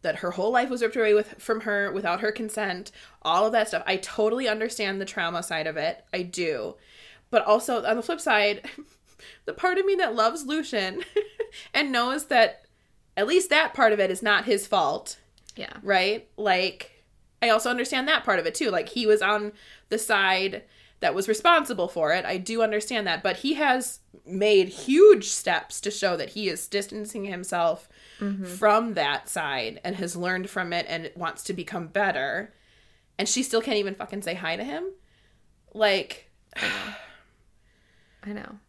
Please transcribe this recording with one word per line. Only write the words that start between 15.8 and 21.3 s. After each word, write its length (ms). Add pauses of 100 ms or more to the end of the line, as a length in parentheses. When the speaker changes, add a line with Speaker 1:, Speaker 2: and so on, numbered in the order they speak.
Speaker 1:
Right? 460 (100)
Like, 680 (380)
I 80
also 220
understand 360
that 180
part 140
of 60
it, 80
too. 160
Like, 200
he 180
was 160
on 300 (360)
the 80
side 680 (360)
that 160
was 120
responsible 600